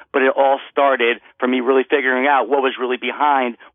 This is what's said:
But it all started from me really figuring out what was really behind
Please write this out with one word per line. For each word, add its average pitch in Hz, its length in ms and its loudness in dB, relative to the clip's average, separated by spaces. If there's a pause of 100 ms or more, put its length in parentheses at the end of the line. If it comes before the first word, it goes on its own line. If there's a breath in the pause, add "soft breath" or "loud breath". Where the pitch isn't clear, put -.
(120)
But 139 80 0
it 131 160 2
all 135 240 2 (100)
started 123 520 0 (180 soft breath)
from 127 100 -2
me 127 100 0
really 131 280 2
figuring 131 400 0
out 127 220 0
what 139 100 2
was 131 180 -2
really 123 200 -6
behind 123 580 -2 (180 loud breath)